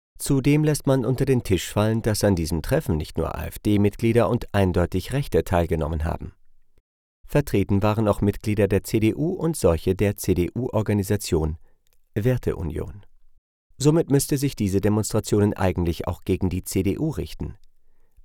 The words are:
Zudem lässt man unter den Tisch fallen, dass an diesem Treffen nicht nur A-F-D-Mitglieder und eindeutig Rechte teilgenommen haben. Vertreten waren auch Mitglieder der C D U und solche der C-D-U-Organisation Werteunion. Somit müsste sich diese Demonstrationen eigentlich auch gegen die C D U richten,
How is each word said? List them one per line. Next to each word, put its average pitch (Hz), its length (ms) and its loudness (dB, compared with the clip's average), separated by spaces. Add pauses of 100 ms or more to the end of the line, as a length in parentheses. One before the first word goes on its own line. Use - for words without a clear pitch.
(200)
Zudem 143 440 2
lässt 151 220 0
man 135 180 2
unter 127 220 0
den 127 180 2
Tisch - 240 0
fallen, 110 360 0
dass 107 200 0
an 101 120 4
diesem 82 260 -2
Treffen - 340 0
nicht - 220 -4
nur 78 180 -2
A-F-D-Mitglieder 104 920 2
und - 240 -2
eindeutig 92 600 0
Rechte 131 300 0
teilgenommen 80 600 0
haben. - 280 -6 (920)
Vertreten 104 540 0
waren 107 260 2
auch 101 140 2
Mitglieder 101 460 0
der 98 160 0
C - 160 -2
D 110 160 2
U 160 180 -2
und 165 240 -4
solche 87 380 2
der 101 220 0
C-D-U-Organisation 98 1400 0 (560)
Werteunion. 101 880 -4 (760)
Somit 151 340 2
müsste 139 260 2
sich 135 180 -4
diese 98 240 0
Demonstrationen 104 760 0
eigentlich 90 540 -2
auch - 160 -6
gegen 95 260 0
die 87 140 -4
C - 200 -2
D 92 160 -2
U 156 100 -2
richten, - 480 -8 (680)